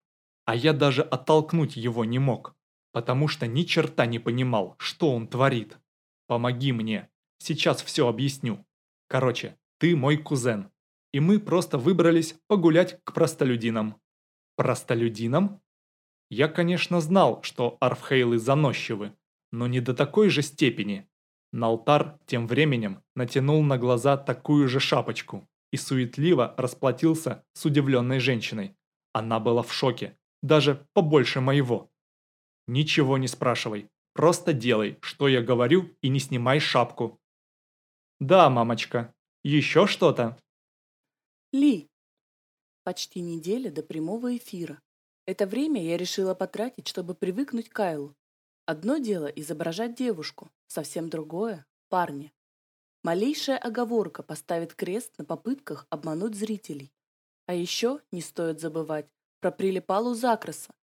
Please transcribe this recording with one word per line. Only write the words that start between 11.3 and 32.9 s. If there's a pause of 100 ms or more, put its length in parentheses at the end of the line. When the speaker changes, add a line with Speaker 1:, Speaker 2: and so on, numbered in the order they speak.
Speaker 1:
просто
выбрались (140)
погулять
к
простолюдинам». (560)
«Простолюдинам?» (680)
Я,
конечно,
знал,
что
арфхейлы
заносчивы, (380)
но
не
до
такой
же
степени. (440)
Налтар
тем
временем (120)
натянул
на
глаза
такую
же
шапочку (240)
и
суетливо
расплатился (100)
с
удивленной
женщиной. (360)
Она
была
в
шоке, (240)
даже
побольше
моего. (760)
«Ничего